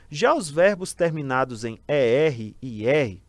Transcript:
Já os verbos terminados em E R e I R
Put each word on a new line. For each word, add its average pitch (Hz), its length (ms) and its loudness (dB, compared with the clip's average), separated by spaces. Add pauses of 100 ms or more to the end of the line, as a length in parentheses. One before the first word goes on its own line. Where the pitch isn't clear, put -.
Já 196 240 2
os 220 160 -2
verbos 180 460 0
terminados 131 680 -2
em 113 240 -8
E 143 60 0
R 127 640 2
e 113 220 -10
I 110 60 -2
R 123 420 0